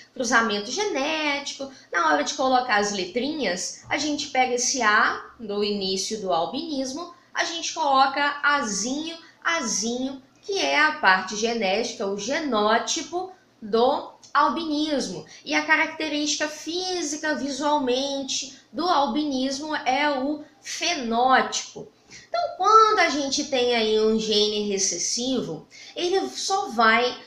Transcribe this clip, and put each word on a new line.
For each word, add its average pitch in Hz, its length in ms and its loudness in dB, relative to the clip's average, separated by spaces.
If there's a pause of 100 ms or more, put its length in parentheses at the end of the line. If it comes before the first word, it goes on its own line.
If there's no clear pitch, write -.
(140)
cruzamento 220 560 2
genético, 294 1000 -2 (200)
na 330 180 2
hora 294 140 4
de - 120 -4
colocar 254 420 2
as 202 140 2
letrinhas, 202 1000 -4
a 311 80 0
gente 294 300 -2
pega 254 260 2
esse 240 300 0
A 220 560 2
do 208 240 -4
início 196 580 -2
do 185 100 -4
albinismo, 269 800 -4 (220)
a - 100 -2
gente 330 300 -6
coloca 285 720 2
Azinho, 277 760 -2 (260)
Azinho, 262 800 -2 (220)
que 392 160 -4
é 285 200 2
a 302 140 4
parte 190 420 2
genética, 220 680 -2
o 196 140 -2
genótipo 254 1120 0 (280)
do 233 540 2 (180)
albinismo. 285 920 0 (180)
E 302 120 -4
a 302 100 0
característica 302 840 0
física, 311 840 -4
visualmente, 277 1300 -2 (120)
do 285 140 -4
albinismo 285 880 0
é 277 320 2
o 285 360 -2 (180)
fenótipo. 247 1300 0 (360)
Então, 698 140 -2 (160)
quando 427 420 6
a 330 100 4
gente 277 360 -2
tem 247 300 2
aí 214 240 2
um 220 200 4
gene 208 500 0
recessivo, 190 1000 -2 (280)
ele 349 340 0
só 392 400 -2
vai, 233 580 2